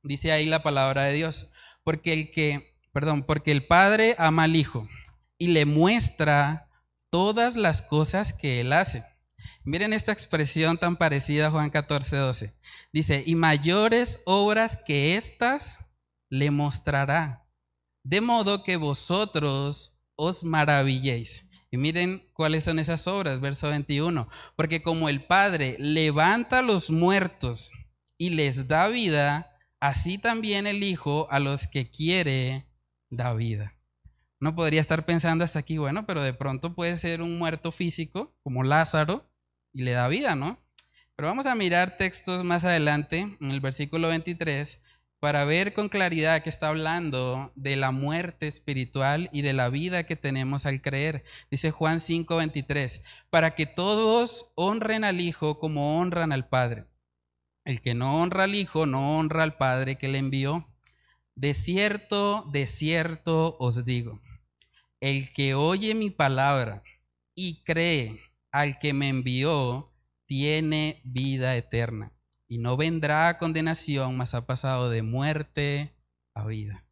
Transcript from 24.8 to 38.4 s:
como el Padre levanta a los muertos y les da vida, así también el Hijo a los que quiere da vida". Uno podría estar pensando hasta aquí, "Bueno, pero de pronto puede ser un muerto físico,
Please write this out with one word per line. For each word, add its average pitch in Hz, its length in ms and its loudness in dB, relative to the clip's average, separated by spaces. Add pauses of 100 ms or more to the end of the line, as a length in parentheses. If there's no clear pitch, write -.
como 165 260 0
el 143 180 0
Padre 175 540 2
levanta 156 800 2
a 254 40 2
los 202 260 0
muertos 170 840 0 (440)
y 175 140 -2
les 139 380 0
da 165 220 4
vida, 156 600 0 (300)
así 165 400 0
también 214 480 0
el 202 160 0
Hijo 156 480 -2
a 139 80 2
los 139 280 -2
que 131 220 -6
quiere 135 800 0 (400)
da 120 240 -4
vida". 110 420 -4 (640)
Uno 160 160 -2
podría 156 260 4
estar 160 240 0
pensando 165 380 0
hasta 160 160 -4
aquí, 156 200 -6
"Bueno, 156 260 -4
pero 165 160 -4
de 135 120 -2
pronto 135 420 -6
puede 175 200 -2
ser 165 280 -4
un 170 160 -6
muerto 165 320 -4
físico, - 720 -6